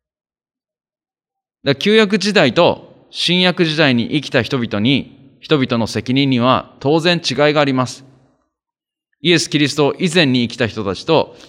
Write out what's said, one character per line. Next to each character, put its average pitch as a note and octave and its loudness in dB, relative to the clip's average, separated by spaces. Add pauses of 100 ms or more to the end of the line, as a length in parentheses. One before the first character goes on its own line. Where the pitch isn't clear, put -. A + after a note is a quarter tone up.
(1600)
だ C#3 0
か C3+ -4
ら、 - -8
旧 G#3 2
約 G#3+ 2
時 G3 -2
代 D#3+ 4
と - -2
新 F3+ -2
約 F3+ 0
時 D#3 -2
代 C#3 2
に A#2 -2
生 D3 -2
き - -12
た B2+ 0
人 B2+ -4
々 A2 -4
に、 - -4
人 D#3 0
々 B2 0
の A2 -2
責 A2+ -4
任 C#3 2
に B2+ 0
は A#2+ 0
当 D3+ 0
然 F3 0
違 - -6
い - -6 (180)
が D3+ 2
あ C#3+ 2
り C3+ 0
ま B2+ -2
す。 - -16 (1160)
イ E3 2
エ E3 4
ス・ - -4
キ D3+ 0
リ D3 0
ス - -8
ト C#3+ 2
以 F3 0
前 E3+ 2
に B2 0
生 - -14
き - -10
た A#2+ -2
人 G#2 -8
た F#2+ -4
ち - -12
と、 D3+ 0 (140)